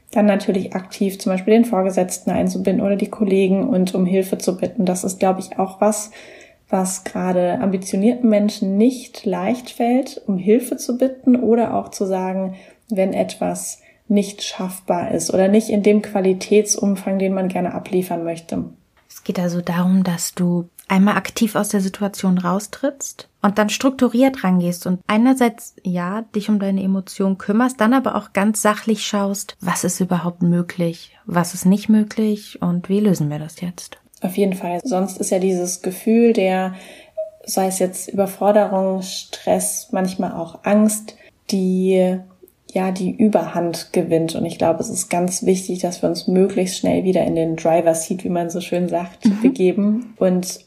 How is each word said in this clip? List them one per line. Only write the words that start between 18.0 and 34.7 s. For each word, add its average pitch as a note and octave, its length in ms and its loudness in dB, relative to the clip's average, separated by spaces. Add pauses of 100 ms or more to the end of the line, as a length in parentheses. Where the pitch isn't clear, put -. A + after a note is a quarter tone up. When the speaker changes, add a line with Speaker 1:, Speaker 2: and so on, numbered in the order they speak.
Speaker 1:
möchte. E3 420 -6 (440)
Speaker 2:
Es - 160 -20
geht F#3+ 160 -4
also F3 200 -2
darum, F3+ 440 2
dass F3 320 -4
du F3 320 0 (180)
einmal F#3+ 300 4
aktiv - 400 -2
aus G#3 140 0
der G#3 100 0
Situation F#3+ 580 0
raustrittst G3+ 880 -6 (140)
und G3+ 160 2
dann G#3+ 100 2
strukturiert C4 760 2
rangehst F3 420 0
und F#3 220 0
einerseits, A#3+ 760 2
ja, F3+ 400 -4 (140)
dich G3+ 120 -2
um G#3+ 120 2
deine G3 240 0
Emotionen F#3+ 520 -2
kümmerst, A#3 440 0
dann A3 140 4
aber C4 200 0
auch - 180 -6
ganz G#3+ 300 0
sachlich G#3+ 420 0
schaust, G3+ 560 -4
was F3+ 220 -4
ist F3+ 160 -2
überhaupt F3 440 -2
möglich, E3+ 720 -2 (100)
was E3+ 260 0
ist F3+ 140 -4
nicht G3+ 220 4
möglich G#3+ 760 0
und F3 260 -2
wie G3 120 2
lösen E3+ 280 2
wir D3 120 -6
das D#3 200 -14
jetzt? - 360 -12 (260)
Speaker 1:
Auf F#3 140 -6
jeden G3 160 2
Fall. F3 320 -6